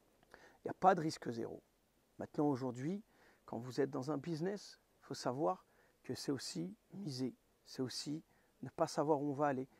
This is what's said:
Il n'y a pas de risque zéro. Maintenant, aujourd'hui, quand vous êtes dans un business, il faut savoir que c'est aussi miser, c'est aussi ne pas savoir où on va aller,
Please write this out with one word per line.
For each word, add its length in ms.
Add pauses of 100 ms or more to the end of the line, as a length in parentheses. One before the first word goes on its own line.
(340)
Il 340
n'y 40
a 40
pas 180
de 80
risque 300
zéro. 300 (580)
Maintenant, 280
aujourd'hui, 560 (420)
quand 120
vous 240
êtes 80
dans 220
un 60
business, 640 (220)
il 40
faut 80
savoir 520 (380)
que 100
c'est 180
aussi 440 (180)
miser, 400 (320)
c'est 160
aussi 420 (380)
ne 80
pas 180
savoir 340
où 100
on 40
va 120
aller, 200 (120)